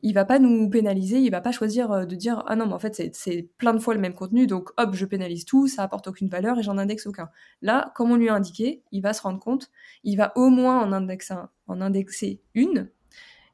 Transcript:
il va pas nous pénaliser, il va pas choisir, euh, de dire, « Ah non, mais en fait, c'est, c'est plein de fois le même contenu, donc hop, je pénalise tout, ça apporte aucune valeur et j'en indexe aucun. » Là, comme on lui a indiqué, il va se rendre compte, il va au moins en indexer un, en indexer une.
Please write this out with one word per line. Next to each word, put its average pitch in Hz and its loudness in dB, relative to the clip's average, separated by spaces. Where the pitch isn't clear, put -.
il 214 0
va 196 4
pas 262 4
nous 233 6
pénaliser, 202 2
il 262 4
va 180 -2
pas 240 -2
choisir, 226 -2
euh, 190 0
de 180 -8
dire, « 214 -2
Ah 185 0
non, 220 0
mais 196 -2
en 180 -6
fait, 214 -6
c'est, 170 -8
c'est 170 -8
plein 233 2
de 226 2
fois 226 -2
le 208 -2
même 185 -4
contenu, 214 2
donc 185 -2
hop, 214 0
je 185 -4
pénalise 180 -6
tout, 269 4
ça 262 -4
apporte 196 -6
aucune 190 -4
valeur 196 -2
et 226 0
j'en 202 -2
indexe 208 -4
aucun. » 180 -12
Là, 233 0
comme 240 2
on 240 6
lui 233 4
a 214 2
indiqué, 208 -4
il 196 -4
va 202 -2
se 214 -6
rendre 190 -6
compte, 262 -4
il 202 -2
va 208 2
au 254 6
moins 254 4
en 202 0
indexer 185 -6
un, 180 -12
en 185 -6
indexer 196 -4
une. 262 0